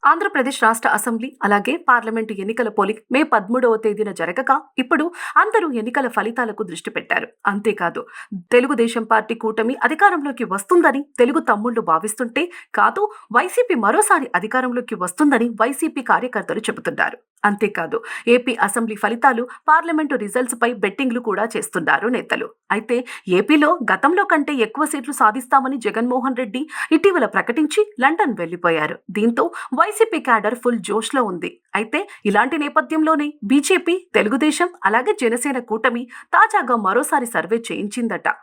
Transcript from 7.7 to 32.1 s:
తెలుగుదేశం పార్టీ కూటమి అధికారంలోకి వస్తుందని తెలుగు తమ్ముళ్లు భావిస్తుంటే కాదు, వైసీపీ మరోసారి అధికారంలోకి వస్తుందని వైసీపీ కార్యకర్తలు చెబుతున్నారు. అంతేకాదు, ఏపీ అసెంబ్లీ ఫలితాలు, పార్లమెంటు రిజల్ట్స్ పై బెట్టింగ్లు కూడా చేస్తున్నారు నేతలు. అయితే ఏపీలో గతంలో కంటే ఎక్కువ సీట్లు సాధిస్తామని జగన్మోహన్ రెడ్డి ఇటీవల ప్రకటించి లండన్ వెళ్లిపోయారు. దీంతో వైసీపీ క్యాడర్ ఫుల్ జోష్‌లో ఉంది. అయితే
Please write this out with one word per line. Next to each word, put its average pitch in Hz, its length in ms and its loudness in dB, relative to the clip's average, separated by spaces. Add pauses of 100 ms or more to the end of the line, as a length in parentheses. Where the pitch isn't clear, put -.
తెలుగుదేశం 233 680 2
పార్టీ 220 320 0
కూటమి 226 480 -2
అధికారంలోకి 311 600 2
వస్తుందని 277 640 2 (140)
తెలుగు 240 200 4
తమ్ముళ్లు 226 420 0
భావిస్తుంటే 214 680 -2 (240)
కాదు, 233 340 2 (240)
వైసీపీ 370 420 2
మరోసారి 269 600 2
అధికారంలోకి 240 600 -2
వస్తుందని 233 540 2
వైసీపీ 269 520 -2
కార్యకర్తలు 214 580 -2
చెబుతున్నారు. - 580 -4 (280)
అంతేకాదు, 202 580 0 (240)
ఏపీ 240 340 4
అసెంబ్లీ 214 340 0
ఫలితాలు, 233 520 0 (220)
పార్లమెంటు 311 460 2
రిజల్ట్స్ 240 460 -2
పై 240 120 0
బెట్టింగ్లు 226 460 -2
కూడా 214 260 -2 (120)
చేస్తున్నారు 156 500 -2
నేతలు. - 420 -4 (220)
అయితే 233 340 -2 (220)
ఏపీలో 294 520 4 (140)
గతంలో 349 300 2
కంటే 302 300 0
ఎక్కువ 254 320 -2
సీట్లు 285 280 -6
సాధిస్తామని 254 640 2
జగన్మోహన్ 240 580 -2
రెడ్డి 247 320 -6 (240)
ఇటీవల 320 340 4
ప్రకటించి 302 720 0
లండన్ 294 400 2
వెళ్లిపోయారు. 165 580 -2 (140)
దీంతో 226 340 0 (280)
వైసీపీ 403 460 2
క్యాడర్ 226 360 2
ఫుల్ 233 240 0
జోష్‌లో 220 440 -2
ఉంది. 180 380 -6 (140)
అయితే 226 320 -4 (180)